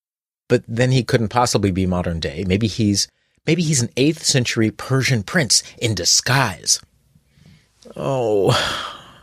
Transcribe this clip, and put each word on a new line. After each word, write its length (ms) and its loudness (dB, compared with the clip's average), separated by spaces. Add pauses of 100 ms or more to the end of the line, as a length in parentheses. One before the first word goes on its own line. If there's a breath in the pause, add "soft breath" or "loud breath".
(480)
But 200 2
then 240 0
he 100 4
couldn't 240 0
possibly 460 0
be 140 0
modern 340 -2
day. 260 -6
Maybe 220 2
he's, 400 0 (360)
maybe 180 2
he's 200 0
an 140 -4
eighth 280 0
century 460 2
Persian 540 0
prince 400 0 (140 loud breath)
in 180 -2
disguise. 840 0 (1160 soft breath)
Oh, 560 2 (720 loud breath)